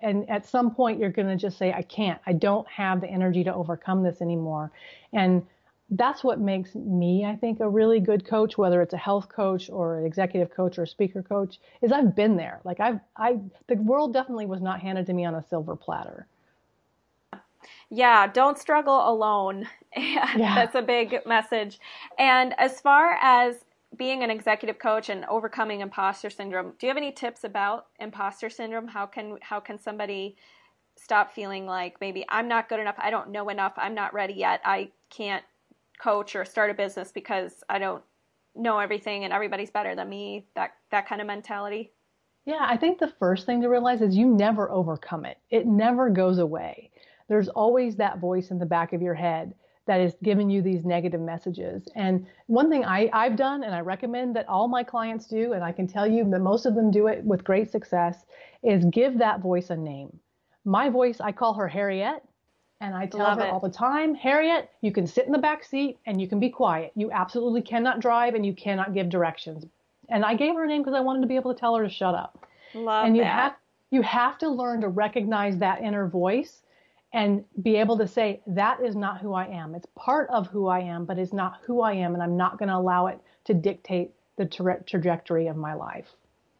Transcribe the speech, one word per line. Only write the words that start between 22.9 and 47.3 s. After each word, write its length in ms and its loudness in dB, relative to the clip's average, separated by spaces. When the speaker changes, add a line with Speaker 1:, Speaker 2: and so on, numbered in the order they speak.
Speaker 2:
as 440 4
being 260 -4
an 80 -2
executive 480 -2
coach 320 -2
and 160 -6
overcoming 560 -4
imposter 480 -4
syndrome, 480 -8
do 80 -8
you 40 0
have 80 -2
any 140 -6
tips 320 -10
about 440 -4
imposter 500 -8
syndrome? 380 -10
How 200 -8
can, 340 -12
how 180 -8
can 200 -16
somebody 560 -8
stop 340 0
feeling 340 -8
like, 340 -6
"Maybe 300 -8
I'm 180 -2
not 220 -2
good 100 -4
enough, 200 -6
I 100 -2
don't 220 -4
know 180 -8
enough, 280 -4
I'm 180 -6
not 180 -6
ready 200 -6
yet, 320 -2
I 240 -2
can't 340 -8
coach 360 -2
or 100 -4
start 240 0
a 60 -2
business 360 -6
because 580 -8
I 100 0
don't 240 -4
know 220 0
everything 460 -4
and 100 -6
everybody's 380 -4
better 240 -4
than 140 -8
me," 360 -12
that, 180 -6
that 160 -2
kind 140 -8
of 60 -8
mentality? 640 -8
Speaker 1:
Yeah, 160 -4
I 160 2
think 220 2
the 80 0
first 280 2
thing 140 0
to 80 2
realize 320 4
is 140 4
you 120 6
never 420 4
overcome 560 -4
it. 120 -12
It 160 2
never 440 4
goes 300 4
away. 520 -4
There's 200 2